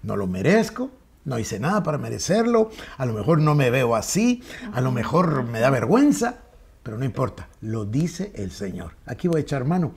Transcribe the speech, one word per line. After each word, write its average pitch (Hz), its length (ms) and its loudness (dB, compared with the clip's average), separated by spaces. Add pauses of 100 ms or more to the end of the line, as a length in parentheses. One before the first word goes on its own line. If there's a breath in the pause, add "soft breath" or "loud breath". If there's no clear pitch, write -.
No 104 140 -4
lo 101 100 -2
merezco, 180 640 0 (360)
no 127 120 -4
hice 104 220 -6
nada 180 240 0
para 147 160 -2
merecerlo, 220 720 0 (260 loud breath)
a 135 80 -2
lo 113 80 -2
mejor 131 260 2
no 151 140 4
me 139 160 4
veo 120 260 2
así, 233 460 0 (320 loud breath)
a 127 80 -2
lo 127 100 0
mejor 127 520 2
me 117 160 -4
da 123 100 4
vergüenza, 233 720 4 (440)
pero 107 140 -10
no 135 80 -2
importa, 127 440 -4 (120)
lo 110 240 -6
dice 160 500 -2
el 98 160 -8
Señor". 92 420 -10 (120)
Aquí 127 220 -4
voy 160 120 2
a 143 40 0
echar 135 220 -4
mano 165 320 0